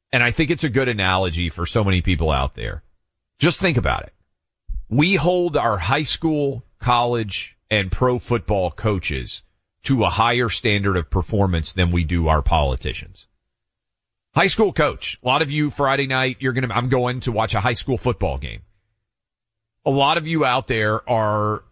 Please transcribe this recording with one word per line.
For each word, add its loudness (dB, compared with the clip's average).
And 2
I 2
think 0
it's -2
a 2
good 2
analogy 0
for -4
so 2
many 4
people 2
out 0
there. -8
Just 2
think 2
about 0
it. -20
We 2
hold 0
our 0
high -2
school, -2
college, 0
and 0
pro 2
football -2
coaches -4
to 2
a 2
higher 0
standard 0
of -4
performance 0
than 2
we 2
do 0
our 4
politicians. -2
High 2
school 2
coach. -2
A -4
lot 2
of -2
you -2
Friday 0
night, -2
you're -2
gonna, -2
I'm 0
going 0
to -4
watch -2
a 0
high 0
school -4
football -2
game. -12
A 0
lot 2
of -4
you 0
out 0
there 0
are, 0